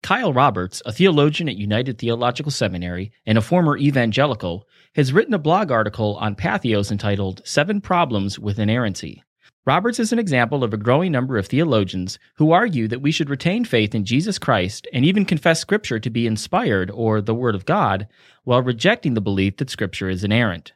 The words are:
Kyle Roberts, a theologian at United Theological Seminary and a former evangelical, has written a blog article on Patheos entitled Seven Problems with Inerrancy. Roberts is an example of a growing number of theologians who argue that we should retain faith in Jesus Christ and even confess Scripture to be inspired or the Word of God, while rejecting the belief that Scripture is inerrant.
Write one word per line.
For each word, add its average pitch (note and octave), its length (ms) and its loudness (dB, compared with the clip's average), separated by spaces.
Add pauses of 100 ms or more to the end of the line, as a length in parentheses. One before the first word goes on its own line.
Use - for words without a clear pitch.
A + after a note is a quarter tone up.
Kyle G#3 300 0
Roberts, A#2 540 2
a G#2+ 60 -8
theologian D3+ 580 4
at F#2 60 -6
United A2 420 -2
Theological A#2+ 520 -2
Seminary F2+ 640 -4 (140)
and A2 100 4
a A2+ 60 4
former E3 340 2
evangelical, B2 920 0 (280)
has C3 180 2
written A3+ 220 2
a F#3+ 40 0
blog D#3+ 320 2
article G#2+ 460 0
on G2+ 180 -4
Patheos G2+ 560 -2
entitled G2+ 540 -4
Seven G3 380 0
Problems B2 560 -2
with G#2 200 -4
Inerrancy. G#2+ 640 -2 (440)
Roberts G3 320 2
is A#3 160 0
an A3+ 40 0
example C3+ 460 0
of G#2+ 80 -2
a A2 60 -4
growing C#3 340 2
number C3 240 -2
of G2 100 -2
theologians G#2 720 0 (180)
who D#3 160 4
argue E3+ 360 2
that B2 140 -4
we D3 100 0
should D#3 160 -2
retain F3+ 380 -2
faith G#2+ 280 2
in G#2 120 -2
Jesus D#3 320 -2
Christ G2 560 -2
and B2+ 100 2
even G3 220 2
confess E3 340 2
Scripture - 400 -2
to C3 80 -6
be A#2 180 -2
inspired A2 640 0
or A2 300 0
the G#2+ 140 -2
Word A#2+ 200 -2
of F#2+ 120 -8
God, G#2+ 420 0 (360)
while B2+ 180 4
rejecting B2+ 500 0
the A2+ 80 2
belief G2 380 0
that C3 100 -4
Scripture F#2+ 400 -6
is F#2 160 -4
inerrant. G#2 520 0